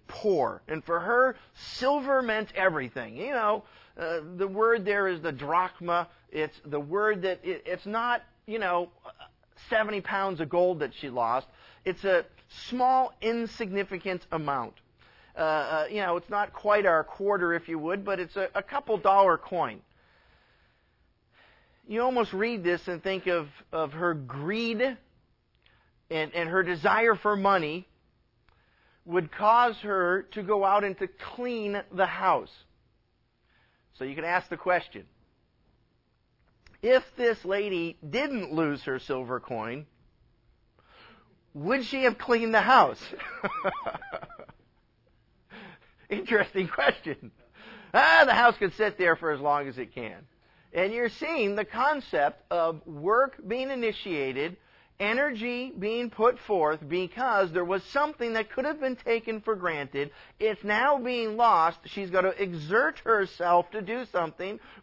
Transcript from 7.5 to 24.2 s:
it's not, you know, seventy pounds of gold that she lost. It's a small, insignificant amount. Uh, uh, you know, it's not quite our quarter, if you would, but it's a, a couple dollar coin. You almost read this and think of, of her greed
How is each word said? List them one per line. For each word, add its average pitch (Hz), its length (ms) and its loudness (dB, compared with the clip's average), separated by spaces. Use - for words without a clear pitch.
it's 180 200 -6
not, 233 360 -2
you 220 140 -6
know, 175 300 0
seventy 214 320 0
pounds 196 400 -4
of 160 80 -4
gold 175 320 2
that 135 140 -4
she 143 160 -10
lost. 120 360 0
It's 185 200 -6
a 185 200 2
small, 254 520 2
insignificant 196 1120 -4
amount. 143 420 -4
Uh, - 40 -10
uh, 156 480 0
you 208 140 -4
know, 175 140 0
it's 170 120 -8
not 208 240 -4
quite 208 320 2
our 165 200 4
quarter, 190 500 0
if 170 140 -4
you 165 100 -4
would, 180 260 -4
but 196 140 -2
it's 175 180 -8
a, 190 180 -2
a 196 80 -2
couple 233 360 -4
dollar 196 400 6
coin. 143 420 -6
You 220 140 -2
almost 247 300 2
read 214 300 -2
this 170 260 0
and 170 140 -6
think 190 240 -4
of, 170 220 0
of 156 200 -2
her 170 220 0
greed 208 840 -4